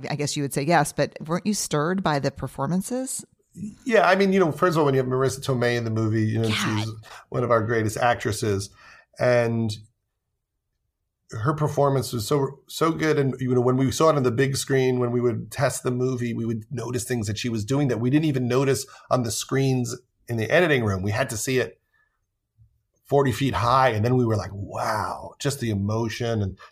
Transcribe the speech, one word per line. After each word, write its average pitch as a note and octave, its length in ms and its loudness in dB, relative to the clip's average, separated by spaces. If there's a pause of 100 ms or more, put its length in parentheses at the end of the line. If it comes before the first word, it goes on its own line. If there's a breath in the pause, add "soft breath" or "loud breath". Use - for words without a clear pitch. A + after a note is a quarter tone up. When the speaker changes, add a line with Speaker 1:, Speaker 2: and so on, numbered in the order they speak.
(120)
Speaker 1:
I D3 40 -4
guess C#3 220 -4
you D3 60 -2
would C#3 100 -4
say C#3 100 -2
yes, D3+ 300 2
but C#3 220 -2 (100)
weren't E3+ 200 -4
you G#3 80 0
stirred F3+ 500 -2
by D3+ 160 0
the C3+ 120 -2
performances? F#3 920 -4 (600)
Speaker 2:
Yeah, G#3 220 6
I F#3+ 80 6
mean, G3 180 4
you G3 60 4
know, E3 120 4
first F3+ 240 2
of E3 40 4
all, D3+ 60 4
when C#3 80 4
you C3 60 2
have B2+ 100 0
Marissa C3 300 0
Tomei A#2+ 380 2
in A#2 60 -2
the A2+ 60 -4
movie, A2 340 2
you A2 160 2
know, A2+ 100 2
Speaker 1:
God. G#2+ 60 0
Speaker 2:
she's G#2+ 360 -2 (380 loud breath)
one B2+ 140 -2
of A#2 80 0
our A2+ 120 6
greatest A2 340 0
actresses, A2+ 720 0 (500 loud breath)
and A#2 560 2 (1600)
her A2+ 220 -2
performance C#3+ 600 0
was G#2+ 120 -4
so, C#3 420 -2
so E3 240 0
good. D3+ 280 0
And, C3 200 0
you B2+ 140 0
know, B2 80 4
when B2+ 140 2
we C3 160 2
saw D#3+ 180 4
it D3 60 4
on C#3 80 0
the B2 80 2
big C3+ 240 0
screen, C3 440 0
when A#2+ 120 -2
we B2 80 0
would A2+ 320 -2
test - 320 -2
the B2+ 80 -2
movie, B2 420 -2
we A#2 120 -4
would A2+ 260 -4
notice B2 320 -6
things A#2 240 -4
that G#2 100 -4
she B2 120 -4
was A2 160 -4
doing C#3 240 0
that A2 100 -2
we B2 100 0
didn't D3+ 160 2
even B2+ 220 0
notice C3 380 2 (260 loud breath)
on B2+ 120 2
the A2+ 80 -4
screens C3 640 0 (340)
in A#2 80 -4
the A2 120 -2
editing D3 360 4
room. F#2+ 160 0
We G2+ 100 -2
had B2+ 200 -2
to A2 60 -6
see B2+ 220 -2
it - 220 -4 (1200)
forty C#3 260 2
feet B2+ 240 -2
high. B2 340 4
And G#2+ 160 0
then B2+ 120 2
we B2 80 2
were A2 120 2
like, F#2+ 160 -6
"Wow," G#2 840 -6
just C#3 200 -4
the A#2 100 -2
emotion A2 720 -2
and F#2+ 160 -4 (140 loud breath)